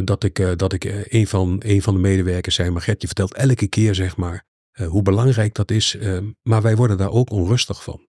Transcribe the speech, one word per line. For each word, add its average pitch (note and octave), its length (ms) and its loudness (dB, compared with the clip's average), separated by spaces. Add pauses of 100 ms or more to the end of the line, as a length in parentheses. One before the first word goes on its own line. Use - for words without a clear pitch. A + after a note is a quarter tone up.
dat G2 200 -2
ik, - 160 -2
eh, F#2 160 0
dat F#2+ 180 -2
ik, F#2+ 120 -6
eh, F#2+ 200 -6
een A2 220 2
van, F#2 280 0 (100)
een G2+ 160 2
van G2+ 120 2
de F#2+ 60 2
medewerkers F2+ 560 0
zei, F2+ 140 0
"Maar E2+ 120 -2
Gert, - 200 -2
je F2 60 -6
vertelt - 260 -2
elke B2 340 0
keer, G#2+ 280 2
zeg F#2 220 -4
maar, E2+ 280 -6 (260)
eh, F#2 160 -6
hoe F#2 140 0
belangrijk G#2+ 540 2
dat G2+ 160 -2
is, G#2+ 240 0
eh, F#2+ 220 -4 (240)
maar A2+ 200 2
wij A2 140 2
worden A2 220 2
daar F#2+ 140 -2
ook A#2+ 200 2
onrustig G2+ 520 -2
van." - 340 -14